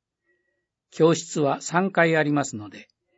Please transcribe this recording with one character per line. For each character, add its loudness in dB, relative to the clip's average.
教 4
室 -6
は 0
三 -2
回 2
あ 2
り -2
ま 0
す -10
の -14
で、 -20